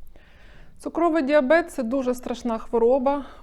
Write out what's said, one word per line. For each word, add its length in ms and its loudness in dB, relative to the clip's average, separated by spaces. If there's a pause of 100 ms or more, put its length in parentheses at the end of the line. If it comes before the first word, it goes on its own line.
(800)
Цукровий 440 0
діабет — 480 4
це 120 -6
дуже 300 -2
страшна 440 -6
хвороба. 680 0 (160)